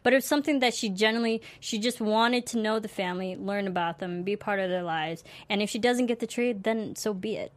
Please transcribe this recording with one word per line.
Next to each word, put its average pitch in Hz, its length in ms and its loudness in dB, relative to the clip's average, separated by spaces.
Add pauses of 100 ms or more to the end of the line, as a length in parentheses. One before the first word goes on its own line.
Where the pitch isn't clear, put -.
But 247 120 6
it - 20 8
was 269 100 2
something 285 360 2
that 240 120 4
she 220 160 -2
generally, 226 540 2 (160)
she - 180 -4
just 240 240 0
wanted 233 460 4
to 233 100 -4
know 220 220 2
the 214 80 -4
family, 185 480 -4
learn 196 320 -4
about 170 320 -2
them, 175 240 -4
be 202 120 0
part 202 240 -2
of 185 120 -2
their 180 100 0
lives. 160 420 -4 (260)
And 208 120 0
if 208 80 -2
she - 80 -4
doesn't 240 300 4
get 233 120 0
the 233 80 -2
tree, 247 260 0
then 214 420 -2
so 214 180 -2
be 196 220 -4
it. - 220 -6